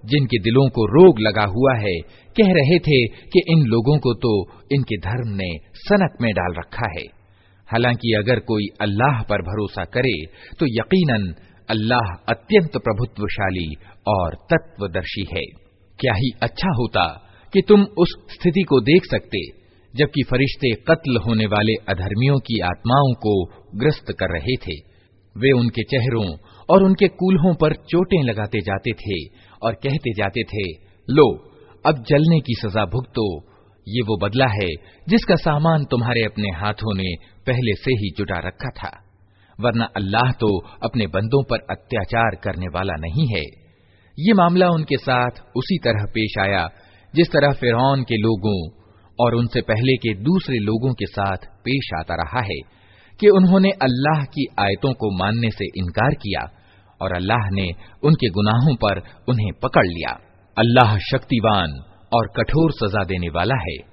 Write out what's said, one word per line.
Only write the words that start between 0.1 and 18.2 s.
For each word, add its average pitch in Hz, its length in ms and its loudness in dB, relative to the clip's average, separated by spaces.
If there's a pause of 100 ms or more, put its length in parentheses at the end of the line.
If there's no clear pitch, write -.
दिलों 120 300 4
को 113 180 0
रोग 139 340 8
लगा 107 240 0
हुआ 123 320 2
है, 98 240 -2 (360)
कह 202 160 6
रहे 160 260 4
थे 135 280 4
कि - 420 0
इन 165 100 6
लोगों 120 400 2
को 123 160 0
तो 107 460 -2 (120)
इनके 120 260 -2
धर्म 110 360 -6
ने 90 240 -6 (160)
सनक 196 360 0 (100)
में 117 120 0
डाल 90 260 -2
रखा - 280 -8 (120)
है। - 60 -12 (680)
हालांकि 117 400 0
अगर 107 260 2
कोई 107 240 -2 (180)
अल्लाह 107 420 0
पर 101 200 -2
भरोसा 95 420 -6
करे, 107 420 -2 (340)
तो 165 60 0
यकीनन 113 680 0 (360)
अल्लाह 113 640 -2
अत्यंत 196 380 2
प्रभुत्वशाली 101 1000 -4 (320)
और 92 280 -2
तत्वदर्शी 95 1000 -4
है। - 260 -8 (400)
क्या 123 140 0
ही 120 160 -2 (120)
अच्छा 143 260 -2
होता 110 580 -2 (260)
कि 190 160 4
तुम 202 140 10
उस 180 340 0 (120)